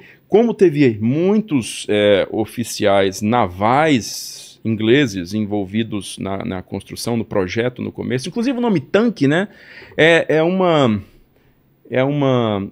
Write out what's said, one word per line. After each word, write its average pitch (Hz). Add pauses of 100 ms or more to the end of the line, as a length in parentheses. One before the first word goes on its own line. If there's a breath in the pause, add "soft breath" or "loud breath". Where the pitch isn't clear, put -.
(300 loud breath)
como 220
teve 143
muitos, 160
é, 104
oficiais 98
navais 113
ingleses 110
envolvidos 104
na, 95
na 92
construção, 104
no 110
projeto, 110
no 104
começo, 117
inclusive 233
o 247
nome 220
tanque, 196
né, 175 (500 loud breath)
é, 165 (120)
é 160
uma, 160 (880 soft breath)
é 123
uma, 127